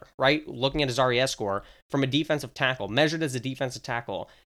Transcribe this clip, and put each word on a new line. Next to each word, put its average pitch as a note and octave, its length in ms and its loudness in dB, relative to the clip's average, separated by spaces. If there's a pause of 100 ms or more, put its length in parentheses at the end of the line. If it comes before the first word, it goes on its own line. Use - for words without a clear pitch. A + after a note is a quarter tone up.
(200)
right? C#3+ 280 2
Looking C#3 360 0
at C3+ 60 2
his B2 100 0
R B2+ 140 4
E A#2+ 60 4
S C3 120 2
score, G2+ 320 -4 (260)
from C#3 140 0
a C3+ 40 2
defensive D3 460 0
tackle, B2+ 340 -2
measured D#3 360 2
as C#3 100 -2
a C3 60 -4
defensive C3 420 -4
tackle, A#2 480 -6 (160)